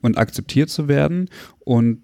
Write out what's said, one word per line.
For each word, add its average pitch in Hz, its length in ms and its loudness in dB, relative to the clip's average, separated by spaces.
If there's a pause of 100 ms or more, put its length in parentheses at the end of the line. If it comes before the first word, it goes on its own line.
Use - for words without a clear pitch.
und 117 160 0
akzeptiert 135 520 0
zu 151 180 -4
werden 156 420 0 (300)
und 117 440 0